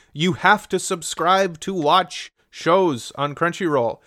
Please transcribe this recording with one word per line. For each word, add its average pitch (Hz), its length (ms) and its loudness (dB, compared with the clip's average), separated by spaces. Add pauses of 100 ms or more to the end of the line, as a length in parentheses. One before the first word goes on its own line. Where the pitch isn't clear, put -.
(120)
You 156 220 -2
have 196 340 2
to 190 100 -2
subscribe 175 840 -2
to 196 120 -8
watch 170 580 0 (200)
shows 170 680 0
on 143 180 -4
Crunchyroll. 156 720 -2